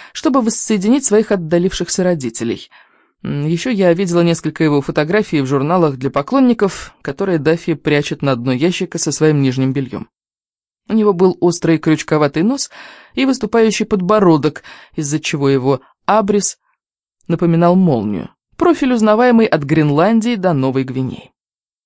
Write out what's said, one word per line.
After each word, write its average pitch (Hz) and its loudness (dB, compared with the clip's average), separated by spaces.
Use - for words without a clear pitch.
чтобы 269 0
воссоединить 220 0
своих 220 2
отдалившихся 175 -2
родителей. 127 -4
М, 143 -4
ещё 170 -2
я 190 2
видела 170 0
несколько 165 0
его 147 2
фотографий 160 -2
в 135 -2
журналах 143 0
для 127 -6
поклонников, 233 0
которые 175 -4
Даффи 160 -2
прячет 147 -2
на 139 0
дно 120 -4
ящика 170 -2
со 156 -4
своим 156 2
нижним 131 0
бельём. 131 -8
У - -2
него 208 2
был 180 2
острый 165 2
крючковатый 151 0
нос 262 -2
и 254 -2
выступающий 226 0
подбородок, 180 2
из-за 151 -4
чего 143 -2
его 135 2
абрис 202 0
напоминал 170 2
молнию. 113 0
Профиль, 294 2
узнаваемый 226 4
от 151 -2
Гренландии 160 2
до 185 0
Новой 135 0
Гвинеи. 131 -8